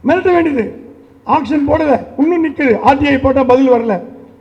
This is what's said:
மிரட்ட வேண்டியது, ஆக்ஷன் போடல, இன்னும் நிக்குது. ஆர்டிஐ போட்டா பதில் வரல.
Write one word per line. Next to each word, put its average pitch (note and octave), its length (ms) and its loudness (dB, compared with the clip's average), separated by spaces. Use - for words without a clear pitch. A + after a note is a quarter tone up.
மிரட்ட F4+ 260 0
வேண்டியது, D4+ 320 0
ஆக்ஷன் C#4+ 420 0
போடல, D4+ 380 0
இன்னும் E4 280 0
நிக்குது. C4+ 400 0
ஆர்டிஐ C#4 340 2
போட்டா C4+ 240 2
பதில் B3+ 260 4
வரல. A3+ 300 0